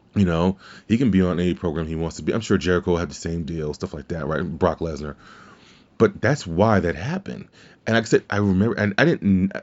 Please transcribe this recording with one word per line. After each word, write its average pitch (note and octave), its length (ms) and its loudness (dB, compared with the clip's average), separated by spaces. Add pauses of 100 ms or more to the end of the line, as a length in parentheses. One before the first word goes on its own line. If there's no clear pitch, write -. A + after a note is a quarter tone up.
(160)
You G2+ 80 4
know, F2 320 2 (320)
he G#2+ 100 4
can B2+ 140 2
be F#2+ 80 4
on F2+ 180 2
any F2+ 160 0
program E2 320 -4
he D#2+ 80 -6
wants D#2+ 220 -6
to D#2+ 60 -12
be. D2+ 100 -2
I'm A#2 80 -2
sure A2 160 0
Jericho F2 400 0
had E2 140 -4
the - 40 -14
same E2+ 300 -6
deal, D#2 300 -6
stuff - 200 -10
like D2 140 -14
that, D#2+ 180 -6
right? D2+ 160 -2
Brock D#2+ 360 0
Lesnar. D2+ 360 -8 (840)
But G2+ 220 4
that's C#3+ 260 0
why F#2+ 340 4
that E2 160 -2
happened. C#3 520 -8 (380)
And A2+ 80 2
like A2+ 100 2
I - 20 -8
said, - 240 2
I G#2 80 0
remember, G2+ 380 2
and G2+ 220 0
I B2+ 60 4
didn't G2 480 2 (100)